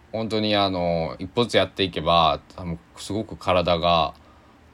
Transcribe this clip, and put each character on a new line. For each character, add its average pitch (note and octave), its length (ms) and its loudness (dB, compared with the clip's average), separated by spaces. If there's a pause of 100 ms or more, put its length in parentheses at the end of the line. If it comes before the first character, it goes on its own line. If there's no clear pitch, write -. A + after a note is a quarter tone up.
(120)
本 A2 180 -4
当 A2 100 -2
に G#2+ 160 0
あ G2+ 140 2
の、 E2+ 480 -2
一 F2+ 80 -8
歩 A#2+ 180 0
ず G#2+ 60 -6
つ - 80 2
や F#2+ 80 4
っ - 40 -12
て - 120 -4
い F#2+ 80 0
け F2+ 100 -6
ば、 D#2 400 4 (140)
多 F#2 100 -12
分 E2+ 140 -6 (180)
す - 160 -10
ご G#2+ 120 -2
く F2+ 120 -14
体 F2+ 420 2
が、 E2 360 2 (600)